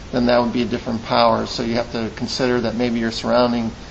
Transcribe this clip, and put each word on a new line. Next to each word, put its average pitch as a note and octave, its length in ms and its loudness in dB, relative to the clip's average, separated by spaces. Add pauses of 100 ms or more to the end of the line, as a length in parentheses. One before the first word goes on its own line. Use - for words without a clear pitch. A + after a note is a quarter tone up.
(120)
then B2 140 2
that A#2+ 140 6
would A#2 120 0
be B2 100 0
a A2 40 0
different A2+ 400 -4
power. A2+ 400 4
So A#2+ 180 -4
you A#2 100 -2
have A#2 160 -2
to A2+ 240 -4
consider B2 460 0
that A2 160 -2
maybe A#2 240 0
your A2+ 100 0
surrounding A#2+ 640 0 (180)